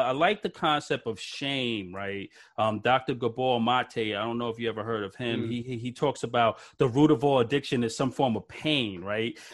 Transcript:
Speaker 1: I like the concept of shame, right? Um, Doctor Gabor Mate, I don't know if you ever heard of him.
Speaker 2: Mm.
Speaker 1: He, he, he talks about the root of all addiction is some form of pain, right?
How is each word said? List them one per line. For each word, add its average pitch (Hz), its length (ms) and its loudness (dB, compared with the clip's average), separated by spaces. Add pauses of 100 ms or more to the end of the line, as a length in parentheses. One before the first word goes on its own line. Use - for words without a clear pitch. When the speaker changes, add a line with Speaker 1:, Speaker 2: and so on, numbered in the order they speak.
Speaker 1:
I - 20 0
like 175 320 2
the 185 80 -4
concept 147 560 -2
of 110 120 -6
shame, 120 720 -4
right? 98 380 -8 (300)
Um, 110 220 0
Doctor 131 340 2
Gabor 120 440 0
Mate, 113 560 0
I 104 80 -4
don't 117 140 -4
know 120 120 -4
if 113 100 -8
you 113 80 -4
ever 107 160 -4
heard 107 220 -4
of 95 100 -10
him. 117 320 -4
Speaker 2:
Mm. 117 40 -6
Speaker 1:
He, 120 100 -4
he, 123 160 -8
he 120 160 -6
talks - 300 -2
about 117 360 2 (200)
the 135 100 4
root 147 220 6
of 147 120 4
all 139 160 4
addiction 131 420 2
is 113 140 -2
some 131 160 0
form 127 240 2
of 98 140 -4
pain, 117 520 -2
right? 107 380 -4 (140)